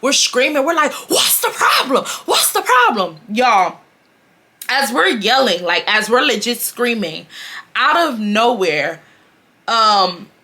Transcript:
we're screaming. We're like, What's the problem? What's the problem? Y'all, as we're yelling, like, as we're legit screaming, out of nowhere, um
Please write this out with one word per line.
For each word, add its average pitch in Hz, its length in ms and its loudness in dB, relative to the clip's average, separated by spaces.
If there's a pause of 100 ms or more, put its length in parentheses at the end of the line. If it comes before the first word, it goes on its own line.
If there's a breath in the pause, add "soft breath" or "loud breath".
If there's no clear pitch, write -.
we're 269 120 -2
screaming. 277 520 0
We're 330 100 0
like, 302 180 0 (160 loud breath)
What's - 320 0
the 453 100 0
problem? - 540 0 (220 loud breath)
What's - 260 0
the 392 100 -2
problem? 370 540 2 (120)
Y'all, 208 500 2 (920)
as 254 240 0
we're 320 160 2
yelling, 226 540 2
like, 175 240 -2
as 208 240 0
we're 247 120 4
legit 233 360 0
screaming, 208 680 -4 (480 loud breath)
out 262 220 2
of 311 220 0
nowhere, 202 840 0 (680 soft breath)
um 196 640 2 (160)